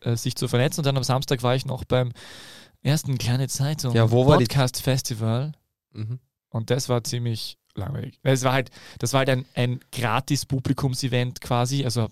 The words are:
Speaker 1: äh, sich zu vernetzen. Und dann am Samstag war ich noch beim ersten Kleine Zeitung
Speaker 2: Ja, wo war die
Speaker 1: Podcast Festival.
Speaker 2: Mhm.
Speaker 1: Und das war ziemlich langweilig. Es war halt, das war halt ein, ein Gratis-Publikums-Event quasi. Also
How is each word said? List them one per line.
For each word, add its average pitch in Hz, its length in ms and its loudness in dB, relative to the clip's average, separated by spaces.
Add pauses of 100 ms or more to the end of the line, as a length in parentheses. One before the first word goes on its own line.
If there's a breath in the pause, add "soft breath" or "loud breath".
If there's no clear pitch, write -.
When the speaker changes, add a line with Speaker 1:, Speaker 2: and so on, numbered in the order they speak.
Speaker 1:
äh, 120 100 0
sich 117 220 -4
zu 127 100 -2
vernetzen. 123 320 0
Und 147 60 0
dann 139 100 2
am 131 80 0
Samstag 131 400 0
war 127 120 2
ich 131 100 -4
noch 127 180 -6
beim 127 300 0 (680 loud breath)
ersten 135 360 0
Kleine 123 320 0
Zeitung 135 440 -2
Speaker 2:
Ja, 113 180 4
wo 127 140 6
war 147 120 8
die 127 80 4
Speaker 1:
Podcast 127 360 0
Festival. 123 720 -2 (400)
Speaker 2:
Mhm. 110 280 -8 (300)
Speaker 1:
Und 113 200 -4
das 127 180 0
war 120 160 0
ziemlich 120 540 -4 (180)
langweilig. 104 480 -8
Es 131 200 2
war 131 100 4
halt, 135 160 0 (300 loud breath)
das 120 120 -2
war 135 80 4
halt 135 100 2
ein, 131 160 0 (100)
ein 123 260 0 (100)
Gratis-Publikums-Event 127 1500 -2
quasi. 127 420 0
Also 113 280 0